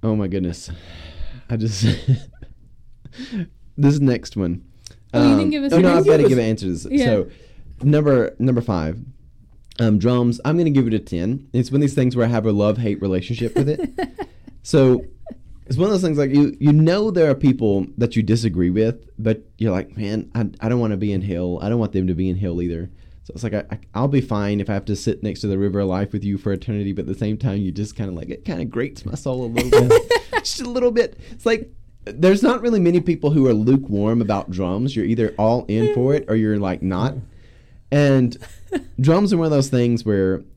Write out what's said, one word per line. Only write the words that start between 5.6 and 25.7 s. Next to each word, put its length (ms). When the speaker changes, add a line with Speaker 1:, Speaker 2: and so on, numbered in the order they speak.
Speaker 2:
us 100
Speaker 1:
oh, 40
Speaker 2:
your 60
Speaker 1:
no, 80
I've 80
Speaker 2:
answer. 120
Speaker 1:
gotta 120
Speaker 3:
Give 60
Speaker 1:
give 100
Speaker 3:
us 40
Speaker 1:
answers. 460
Speaker 2:
Yeah. 160
Speaker 1:
So 240
number, 580
number 220
five, 380
um, 200
drums. 460
I'm 120
gonna 120
give 180
it 60
a 60
ten. 540
It's 180
one 60
of 40
these 140
things 200
where 100
I 40
have 160
a 60
love-hate 500
relationship 540
with 140
it. 300
Speaker 2:
<laughs> 300
Speaker 1:
So 420
it's 100
one 100
of 40
those 100
things, 160
like, 140
you, 280
you 140
know 380
there 180
are 60
people 500
that 180
you 80
disagree 460
with, 400
but 240
you're 140
like, 260
"Man, 360
I, 160
I 40
don't 100
wanna 180
be 140
in 100
hell. 400
I 80
don't 100
want 120
them 160
to 60
be 160
in 80
hell 240
either." 280
So 100
it's 100
like, 100
I, 160
I, 100
I'll 140
be 140
fine 400
if 80
I 40
have 120
to 100
sit 280
next 180
to 60
the 100
river 240